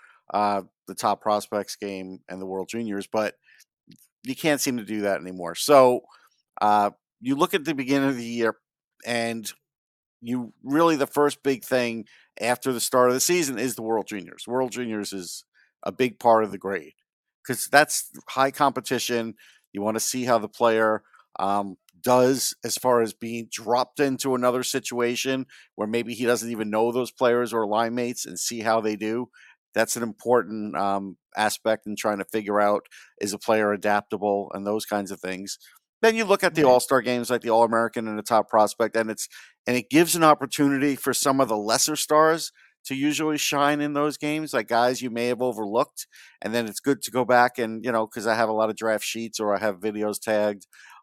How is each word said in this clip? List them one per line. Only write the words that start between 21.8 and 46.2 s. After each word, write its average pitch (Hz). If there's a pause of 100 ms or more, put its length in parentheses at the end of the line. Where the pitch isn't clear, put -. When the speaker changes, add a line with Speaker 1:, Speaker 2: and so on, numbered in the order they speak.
Speaker 1:
does 127
as 113
far 123
as 110
being 117
dropped 120
into 135
another 123
situation 123 (300)
where 104
maybe 117
he 117
doesn't 117
even 107
know 113
those 120
players 120
or 110
line 113
mates 123
and -
see 117
how 113
they 107
do. 110 (460)
That's 110
an 120
important, 107
um, 98 (200)
aspect 110
in 104
trying 104
to 95
figure 104
out, 104 (340)
is 101
a 104
player 110
adaptable 101
and 98
those 107
kinds 101
of 92
things. 92 (420)
Then 220
you 226
look 196
at 160
the 160
Speaker 2:
Right. 131
Speaker 1:
All-Star 127
games, 120
like 120
the 117
All-American 113
and 107
the 107
Top 107
Prospect, 107
and 110
it's, - (380)
and 123
it -
gives 165
an 165
opportunity 139
for 127
some 135
of 131
the 110
lesser 113
stars 156 (340)
to 135
usually 147
shine 147
in 147
those 147
games, 151
like 110
guys 120
you 120
may 120
have 123
overlooked. 113 (340)